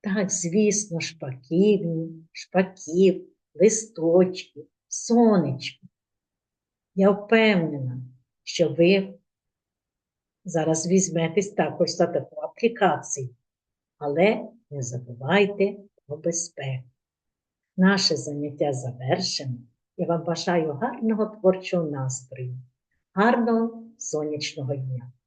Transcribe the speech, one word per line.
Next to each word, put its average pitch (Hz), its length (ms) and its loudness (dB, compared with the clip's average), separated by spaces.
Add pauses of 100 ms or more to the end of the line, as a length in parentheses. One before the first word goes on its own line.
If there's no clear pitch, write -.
Так, 196 280 -2
звісно, 180 680 0
шпаківні-, 165 1300 -2
шпаків, 180 960 0 (260)
листочки, 170 1120 0 (220)
сонечки. 208 960 0 (1080)
Я 190 160 6
впевнена, 180 920 2 (400)
що - 260 0
ви 175 460 2 (1300)
зараз 160 420 0
візьметесь 165 640 0
також 156 400 0
за 175 160 2
таку 151 340 -6
аплікацію. 151 880 -2 (680)
Але 156 500 2 (220)
не 139 120 -8
забувайте 175 920 0 (300)
про 147 100 -10
безпеку. 139 720 -6 (880)
Наше 185 400 4
заняття 143 560 -4
завершено. 127 840 -4 (380)
Я 180 100 -4
вам 165 180 0
бажаю 165 480 0
гарного 220 540 -2
творчого 185 640 0
настрою, 131 680 -8 (580)
гарного 226 680 2 (160)
сонячного 151 760 -6
дня. 131 360 -8 (140)